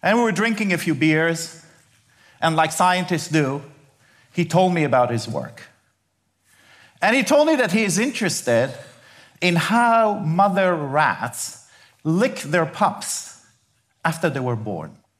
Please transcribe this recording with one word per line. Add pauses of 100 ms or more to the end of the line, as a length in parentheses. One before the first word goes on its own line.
And
we
were
drinking
a
few
beers, (760)
and
like
scientists
do, (720)
he
told
me
about
his
work. (1400)
And
he
told
me
that
he
is
interested (720)
in
how
mother
rats (380)
lick
their
pups (580)
after
they
were
born. (240)